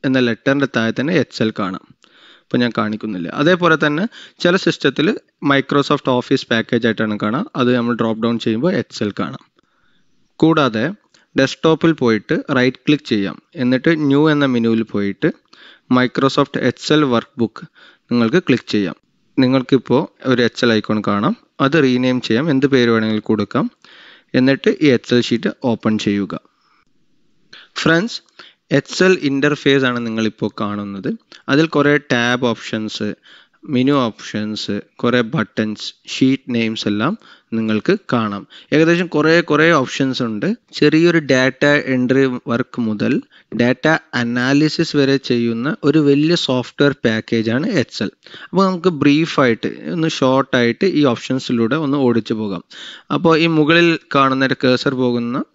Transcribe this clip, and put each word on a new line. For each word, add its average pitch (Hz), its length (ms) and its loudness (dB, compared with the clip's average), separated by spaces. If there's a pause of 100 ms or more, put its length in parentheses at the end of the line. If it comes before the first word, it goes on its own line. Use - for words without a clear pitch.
എന്ന 131 200 2
ലെറ്ററിൻ്റെ 139 500 0
താഴെ 113 200 0
തന്നെ 151 240 -2
Excel 110 380 -2
കാണാം. 92 260 -8 (580)
അപ്പോൾ - 200 -2
ഞാൻ 117 160 -2
കാണിക്കുന്നില്ല. 107 500 -6 (120)
അതേപോലെ 170 440 2
തന്നെ 147 180 -2 (400)
ചില 175 120 2 (100)
സിസ്റ്റത്തിൽ 151 420 0 (440)
Microsoft 139 680 0
Office 131 340 -2
പാക്കേജ് 117 380 0
ആയിട്ടാണ് 107 340 -2
കാണാം, 123 220 -2 (160)
അത് 123 160 2
നമ്മൾ 120 240 -2
ഡ്രോപ്പ് 113 240 -2
ഡൗൺ 117 200 0
ചെയ്യുമ്പോൾ 120 360 0
Excel - 300 -6 (100)
കാണാം. 113 240 -10 (1000)
കൂടാതെ 139 420 2 (560)
ഡെസ്ക്ടോപ്പിൽ 160 600 2
പോയിട്ട് 113 360 0 (220)
റൈറ്റ് 127 280 0
ക്ലിക്ക് 147 260 0
ചെയ്യാം, 98 240 -4 (260)
എന്നിട്ട് 131 300 2 (160)
ന്യൂ 143 140 4 (120)
എന്ന 143 100 2 (120)
മെനുവിൽ 113 260 2 (100)
പോയിട്ട് 101 380 -2 (680)
Microsoft 131 580 0 (140)
Excel 151 300 0 (140)
വർക്ക്ബുക്ക് 117 500 -4 (460)
നിങ്ങൾക്ക് 120 360 2
ക്ലിക്ക് 123 260 0
ചെയ്യാം. 101 220 -2 (460)
നിങ്ങൾക്കിപ്പോൾ 127 600 2 (300)
ഒരു 120 160 2
Excel 117 280 0
ഐക്കൺ 107 220 -2 (100)
കാണാം, 101 260 0 (320)
അത് 143 100 0 (100)
റീനെയിം 127 400 0
ചെയ്യാം, 117 280 0
എന്ത് 135 200 2
പേര് 120 220 4
വേണമെങ്കിലും 110 340 -2
കൊടുക്കാം. 113 360 0 (720)
എന്നിട്ട് 135 320 2 (140)
ഈ 143 120 6
Excel 123 320 0
ഷീറ്റ് 117 220 -2 (200)
ഓപ്പൺ 110 220 0 (120)
ചെയ്യുക. 101 280 -2 (1500)
ഫ്രണ്ട്സ്, 170 380 -2 (600)
Excel 185 360 0 (140)
ഇൻ്റർഫേസ് 139 600 0
ആണ് 120 160 -4
നിങ്ങളിപ്പോൾ 110 440 -4 (120)
കാണുന്നത്. 101 460 -8 (440)
അതിൽ 156 120 4 (120)
കുറേ 143 160 2 (200)
ടാബ് 123 380 0
ഓപ്ഷൻസ്, 107 580 -8 (640)
മെനു 127 200 2 (140)
ഓപ്ഷൻസ്, 107 640 -8 (280)
കുറേ 123 180 0 (140)
ബട്ടൺസ്, 107 520 -4 (280)
ഷീറ്റ് 131 420 0
നെയിംസ് 110 340 -4
എല്ലാം 110 240 0 (440)
നിങ്ങൾക്ക് 110 360 0 (200)
കാണാം. 107 300 -4 (320)
ഏകദേശം 170 400 2
കുറേ, 156 180 4 (160)
കുറേ 151 180 4 (140)
ഓപ്ഷൻസ് 131 460 -2
ഉണ്ട്. 110 200 -4 (300)
ചെറിയൊരു 165 420 4 (100)
ഡാറ്റ 131 340 2 (300)
എൻട്രി 127 300 2 (280)
വർക്ക് 120 360 -4
മുതൽ 107 260 -2 (480)
ഡാറ്റ 127 260 0 (340)
അനാലിസിസ് 139 760 0
വരെ 139 160 4 (140)
ചെയ്യുന്ന 120 460 0 (140)
ഒരു 151 100 4 (100)
വലിയ 151 260 2 (120)
സോഫ്റ്റ്വെയർ 135 480 0 (100)
പാക്കേജാണ് 113 600 -2 (160)
Excel. - 260 -6 (400)
അപ്പോൾ 185 200 2
നമുക്ക് 180 240 -2 (100)
ബ്രീഫായിട്ട് 143 680 2 (240)
ഒന്ന് 160 140 0 (100)
ഷോർട്ടായിട്ട് 131 720 0 (100)
ഈ 147 40 4 (100)
ഓപ്ഷൻസിലൂടെ 123 720 -2
ഒന്ന് 143 220 -2
ഓടിച്ചു 117 340 0
പോകാം. 95 240 -8 (520)
അപ്പോൾ 165 180 4 (100)
ഈ - 20 2 (120)
മുകളിൽ 170 300 4 (280)
കാണുന്ന 135 340 2
ഒരു 127 140 -2
കേഴ്സർ 127 380 2
പോകുന്ന 120 400 -2 (120)